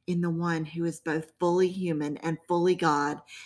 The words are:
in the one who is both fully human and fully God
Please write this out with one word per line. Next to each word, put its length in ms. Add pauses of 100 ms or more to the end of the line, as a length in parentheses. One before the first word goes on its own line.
in 160
the 80
one 360
who 200
is 140
both 400
fully 300
human 480
and 200 (100)
fully 280
God 460 (240)